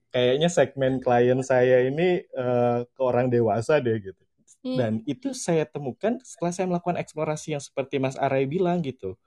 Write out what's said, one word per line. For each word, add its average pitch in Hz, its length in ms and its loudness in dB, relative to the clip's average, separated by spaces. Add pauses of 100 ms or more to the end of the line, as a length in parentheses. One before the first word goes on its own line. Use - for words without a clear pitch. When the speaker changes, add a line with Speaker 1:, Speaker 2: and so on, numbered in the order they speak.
(120)
Speaker 1:
kayaknya 131 400 2
segmen 135 480 0
klien 123 400 4
saya 127 480 4
ini, 170 380 0
eh, 123 580 0
ke - 160 -14
orang 123 320 2
dewasa 120 480 2
deh 117 240 0
gitu. 95 200 -18 (420)
Speaker 2:
Hmm. 254 100 -6
Speaker 1:
Dan 240 160 0 (160)
itu 277 240 -6
saya 170 320 0
temukan 147 560 -6
setelah - 320 -6
saya 180 160 -4
melakukan 175 320 -2
eksplorasi 156 560 -6
yang 139 80 -8
seperti - 380 -6
Mas 131 180 -2
Arai 135 240 0
bilang 175 400 -2
gitu. 98 320 -8 (120)